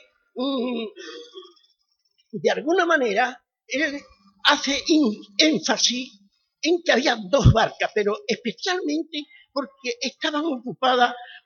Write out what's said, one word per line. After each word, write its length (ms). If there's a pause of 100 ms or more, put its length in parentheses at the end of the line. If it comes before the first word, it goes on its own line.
(360)
mm, 500 (1500)
de 180
alguna 340
manera, 560 (240)
él 320 (460)
hace 440
in-, 340 (160)
énfasis 800 (420)
en 220
que 80
había 240
dos 380
barcas, 420
pero 320
especialmente 960 (300)
porque 480
estaban 440
ocupadas 720 (300)